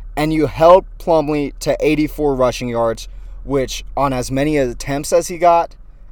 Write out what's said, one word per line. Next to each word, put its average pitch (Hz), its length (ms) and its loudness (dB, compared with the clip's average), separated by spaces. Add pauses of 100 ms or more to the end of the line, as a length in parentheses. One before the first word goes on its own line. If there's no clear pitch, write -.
(160)
And 156 160 0
you 156 160 2
held 175 360 6 (140)
Plumlee 151 600 0
to 139 200 0
eighty-four 147 540 0
rushing 127 340 0
yards, 117 400 -2 (340)
which 131 420 -4 (120)
on 135 160 0
as 123 180 -4
many 147 280 0
attempts 139 540 -4
as 170 160 2
he 175 100 -8
got 170 380 2 (360)